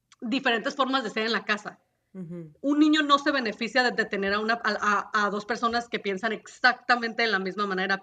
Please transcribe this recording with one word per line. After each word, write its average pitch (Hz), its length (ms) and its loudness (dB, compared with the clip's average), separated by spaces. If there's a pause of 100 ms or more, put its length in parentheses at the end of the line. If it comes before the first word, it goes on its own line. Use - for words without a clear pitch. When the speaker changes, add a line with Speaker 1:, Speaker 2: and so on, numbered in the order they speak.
(220)
Speaker 1:
diferentes 247 540 -2
formas 269 280 0
de 208 60 -6
ser 220 160 -4
en 226 80 0
la 202 100 -2
casa. 208 360 -6 (340)
Speaker 2:
Ujú. 170 480 -12
Speaker 1:
Un 294 180 2
niño 311 220 6
no 285 180 4
se 285 120 2
beneficia 247 520 0
de, 247 80 2
de 214 140 0
tener 196 280 -2
a 208 60 0
una, 220 140 0 (100)
a, 208 500 0
a, 208 120 2
a 202 40 0
dos 202 160 -4
personas 233 440 -2
que 208 100 -4
piensan 196 320 -4
exactamente 233 920 0
de 233 40 2
la 196 120 0
misma 190 260 -4
manera, 196 380 0